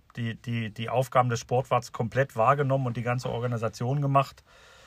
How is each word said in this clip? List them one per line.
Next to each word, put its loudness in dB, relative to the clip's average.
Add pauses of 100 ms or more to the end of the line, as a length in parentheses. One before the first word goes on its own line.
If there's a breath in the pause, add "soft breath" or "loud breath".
(160)
die, -4
die, -4
die -8
Aufgaben 2
des 0
Sportwarts -2
komplett -2
wahrgenommen 2
und -2
die -4
ganze -2
Organisation -2
gemacht. 0 (440 loud breath)